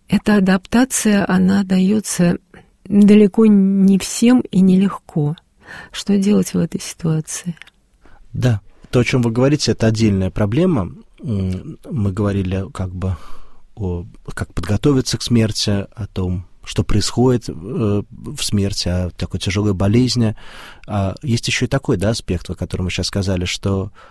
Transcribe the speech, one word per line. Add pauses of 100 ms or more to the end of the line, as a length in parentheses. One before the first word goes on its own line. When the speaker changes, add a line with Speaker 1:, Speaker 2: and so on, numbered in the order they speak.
Speaker 1:
эта
адаптация,
она
даётся (480)
далеко
не
всем
и
нелегко. (560)
Что
делать
в
этой
ситуации? (800)
Speaker 2:
Да, (300)
то,
о
чём
вы
говорите,
это
отдельная
проблема. (300)
М, (120)
мы
говорили
как
бы (580)
о, (300)
как
подготовиться
к
смерти,
о
том, (200)
что
происходит,
э,
в
смерти,
о
такой
тяжёлой
болезни. (540)
А
есть
ещё
и
такой,
да,
аспект,
о
котором
вы
сейчас
сказали,
что (180)